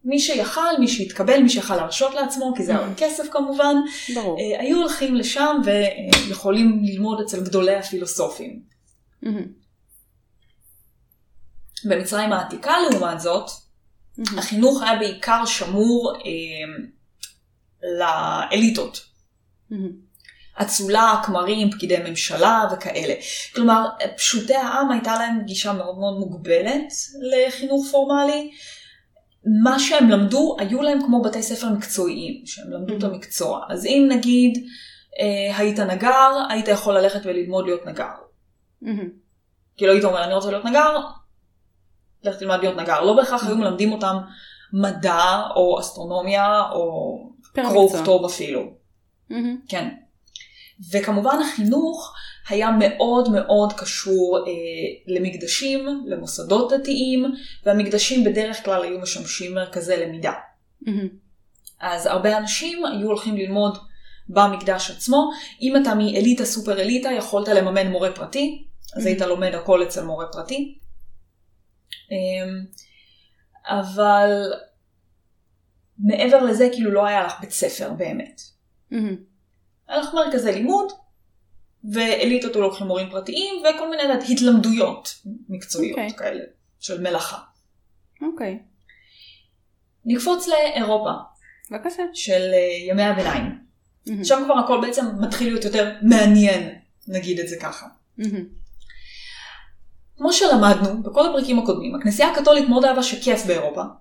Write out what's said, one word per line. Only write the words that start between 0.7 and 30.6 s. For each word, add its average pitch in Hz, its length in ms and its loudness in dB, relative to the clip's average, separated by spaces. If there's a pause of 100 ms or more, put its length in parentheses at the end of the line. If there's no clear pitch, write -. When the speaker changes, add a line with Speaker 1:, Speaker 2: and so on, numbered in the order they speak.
Speaker 1:
מי 240 80 4
שהתקבל, 202 560 2
מי 240 60 8
שיכל - 260 -2
להרשות 180 380 0
לעצמו, 262 440 -2
כי 196 60 -4
זה 170 80 -2
היה 202 160 0
Speaker 2:
Mhm. 196 120 -8
Speaker 1:
כסף - 320 -2
כמובן, 285 440 2 (400)
Speaker 2:
ברור. 196 240 -4
Speaker 1:
אה, 208 220 -4
היו 285 200 2
הולכים 269 340 -2
לשם 285 500 0
ויכולים 202 1160 2
ללמוד 208 380 -2
אצל 190 220 -6
גדולי 185 320 2
הפילוסופים. 180 840 -6 (640)
Speaker 2:
Mhm. - 40 -6 (2500)
Speaker 1:
במצרים 202 480 0
העתיקה, 185 400 -4 (180)
לעומת 170 280 0
זאת, 170 300 -2 (680)
Speaker 2:
Mhm. 220 200 -4
Speaker 1:
החינוך 240 440 2
היה 226 160 2
בעיקר 226 460 0
שמור, 220 680 0 (120)
אה, 160 600 -10 (1120)
לאליטות. 165 1000 0 (720)
Speaker 2:
Mhm. 214 40 -8 (840)
Speaker 1:
אצולה, 214 640 2
כמרים, 202 460 0
פקידי 175 260 -2 (120)
ממשלה 175 540 2 (100)
וכאלה. 151 400 -6 (420)
כלומר, 233 300 4 (320)
פשוטי - 380 0
העם, 269 360 0
הייתה 226 220 0
להם 226 320 -2
גישה 196 280 -4
מאוד 185 260 -6
מאוד 196 200 -4
מוגבלת 180 760 0 (280)
לחינוך 269 720 0
פורמלי. 285 600 2 (1120)
מה 262 160 4
שהם 277 300 6
למדו, 208 500 4
היו 208 220 -2